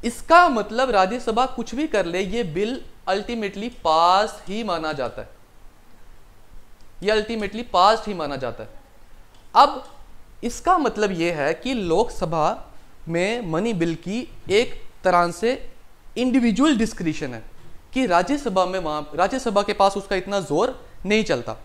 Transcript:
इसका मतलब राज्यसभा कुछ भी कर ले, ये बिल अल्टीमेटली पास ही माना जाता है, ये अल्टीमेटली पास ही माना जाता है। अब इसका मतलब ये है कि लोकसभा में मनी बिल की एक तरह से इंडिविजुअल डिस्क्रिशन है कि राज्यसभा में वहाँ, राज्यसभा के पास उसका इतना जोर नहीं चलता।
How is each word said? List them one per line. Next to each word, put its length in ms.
इसका 440
मतलब 420
राज्यसभा 560
कुछ 280
भी 120
कर 200
ले, 140
ये 240
बिल 360
अल्टीमेटली 600
पास 640
ही 160
माना 280
जाता 300
है, 60
ये 80
अल्टीमेटली 520
पास 440
ही 80
माना 220
जाता 260
है। 60
अब 300
इसका 340
मतलब 340
ये 200
है 220
कि 200
लोकसभा 960
में 380
मनी 260
बिल 260
की 300
एक 300
तरह 260
से 220
इंडिविजुअल 600
डिस्क्रिशन 580
है 80
कि 120
राज्यसभा 600
में 120
वहाँ, 360
राज्यसभा 480
के 100
पास 240
उसका 200
इतना 240
जोर 400
नहीं 180
चलता। 400